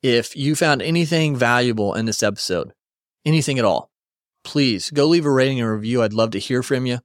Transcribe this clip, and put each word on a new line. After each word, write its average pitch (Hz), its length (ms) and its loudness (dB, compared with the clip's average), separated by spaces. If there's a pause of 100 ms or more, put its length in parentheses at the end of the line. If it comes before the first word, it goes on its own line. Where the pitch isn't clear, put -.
If 120 340 0
you 147 200 -2
found 151 260 2
anything 160 540 0
valuable 120 580 2
in 113 120 -2
this 110 180 -4
episode, 92 500 -2 (520)
anything 147 340 0
at 113 60 2
all, 87 260 0 (520)
please 127 460 0
go 143 160 2
leave 165 200 2
a 143 60 2
rating 131 280 2
and 113 100 -2
review. 110 320 -2
I'd 107 120 0
love 110 180 2
to 101 80 -4
hear 127 240 -2
from 131 220 -2
you. 123 200 -2